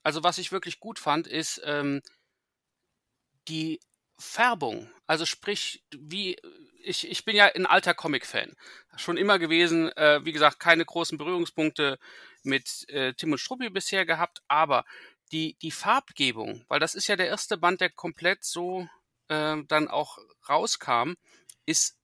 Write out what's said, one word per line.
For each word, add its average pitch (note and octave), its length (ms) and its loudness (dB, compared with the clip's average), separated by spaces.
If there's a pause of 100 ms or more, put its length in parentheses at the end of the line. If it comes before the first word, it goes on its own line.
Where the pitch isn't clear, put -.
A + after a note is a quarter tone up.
Also D#3 200 -2
was F3 160 2
ich F3+ 140 -8
wirklich F#3 280 -6
gut A3 180 -14
fand, D3+ 280 0
ist, D3+ 380 -6
ähm, C#3+ 380 -2 (1500)
die D#3+ 320 -4 (380)
Färbung. E3+ 720 -2 (160)
Also D#3 180 0
sprich, - 580 -6 (140)
wie, F3 400 -8 (460)
ich, - 280 -6
ich - 140 -6
bin A3 100 -2
ja G3+ 120 10
ein F#3 200 4
alter F3+ 280 4
Comic-Fan. - 580 -4 (440)
Schon F3 200 -4
immer G3 220 4
gewesen, E3 580 2
äh, D3 280 6
wie D#3+ 80 -4
gesagt, D3 280 4
keine E3 240 6
großen E3 340 -4
Berührungspunkte D#3 800 -2 (440)
mit, - 480 -4
äh, D3 240 -2
Tim D#3+ 180 -2
und C3+ 60 0
Struppi B3 320 -6
bisher F#3+ 340 -2
gehabt, E3+ 420 -2
aber D3 380 2 (480)
die, D#3+ 300 -4
die D#3+ 80 -8
Farbgebung, A#2+ 1000 -2
weil C#3 100 0
das D#3+ 160 0
ist F#3+ 120 -4
ja G#3 100 0
der F3+ 120 0
erste G#3 280 -4
Band, F3 240 2
der F3+ 100 0
komplett F3 540 -4
so, F3+ 420 -6 (420)
äh, D#3 280 -2 (100)
dann D3+ 220 0
auch - 300 -4 (300)
rauskam, D3 680 0 (500)
ist - 400 0